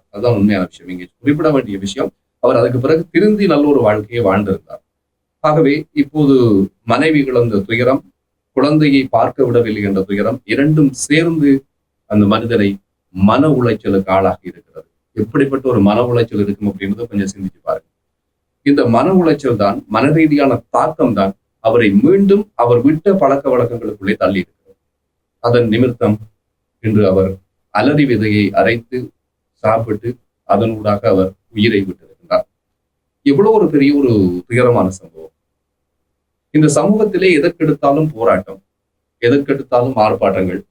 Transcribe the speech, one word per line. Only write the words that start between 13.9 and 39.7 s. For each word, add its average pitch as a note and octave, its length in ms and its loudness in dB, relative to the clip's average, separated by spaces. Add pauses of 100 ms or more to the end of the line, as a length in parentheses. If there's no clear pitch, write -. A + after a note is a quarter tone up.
ஆளாகி F#2+ 380 -2
இருக்கிறது. - 400 -20 (280)
எப்படிப்பட்ட C3+ 520 -2
ஒரு A#2+ 120 0
மன G#2 220 2
உளைச்சல் A#2 400 -2
இருக்கும் G2+ 280 -4
அப்படின்றத G2 360 -8
கொஞ்சம் G2 260 -6
சிந்திச்சு F#2+ 300 -12
பாருங்க. - 260 -8 (800)
இந்த C#3+ 220 2
மன A#2+ 240 2
உளைச்சல் C#3+ 500 0
தான், - 160 -2 (100)
மன A#2 240 0
ரீதியான D3 580 2
தாக்கம் B2 440 -2
தான் G2 200 -2 (300)
அவரை A2+ 300 2
மீண்டும் G3 480 4 (120)
அவர் A#2+ 260 2
விட்ட D#3 340 0
பழக்க C#3 340 0
வழக்கங்களுக்குள்ளே A2+ 680 -4
தள்ளி G#2 220 -2
இருக்கிறது. F2+ 120 -8 (960)
அதன் A#2+ 240 2
நிமித்தம் A2 480 0 (680)
இன்று G#2+ 220 2
அவர் F#2+ 240 2 (440)
அலரி C#3+ 320 2
விதையை G#2 440 0
அரைத்து A#2 480 -2 (640)
சாப்பிட்டு A2+ 440 -4 (400)
அதனூடாக G#2 580 -2
அவர் F#2+ 240 0 (200)
உயிரை G#2 300 0
விட்டிருக்கின்றார். - 640 -8 (800)
எவ்வளவு G3+ 300 2
ஒரு F3+ 140 2
பெரிய C#3 240 2
ஒரு C3+ 180 2 (300)
துயரமான A#2 480 0
சம்பவம். E2+ 420 -20 (1200)
இந்த D3+ 140 4
சமூகத்திலே F#3+ 640 2
எதற்கெடுத்தாலும் D#3 800 0
போராட்டம், - 480 -2 (600)
எதற்கெடுத்தாலும் C3 760 0